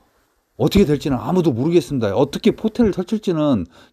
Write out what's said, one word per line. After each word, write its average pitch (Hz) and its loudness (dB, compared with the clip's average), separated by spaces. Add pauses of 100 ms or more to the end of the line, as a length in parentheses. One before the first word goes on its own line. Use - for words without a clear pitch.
(560)
어떻게 123 4
될지는 143 0
아무도 160 0
모르겠습니다. 131 0
어떻게 147 0
포텐을 220 0
펼칠지는 151 -2 (260)